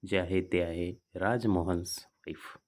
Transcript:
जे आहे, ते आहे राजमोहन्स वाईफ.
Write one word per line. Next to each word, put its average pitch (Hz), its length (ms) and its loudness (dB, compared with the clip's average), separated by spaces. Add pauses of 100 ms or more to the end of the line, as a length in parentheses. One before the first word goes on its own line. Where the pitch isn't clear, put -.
जे 98 120 2
आहे, 92 240 2
ते 90 200 2
आहे 85 300 -2 (220)
राजमोहन्स 92 840 0
वाईफ. - 680 -14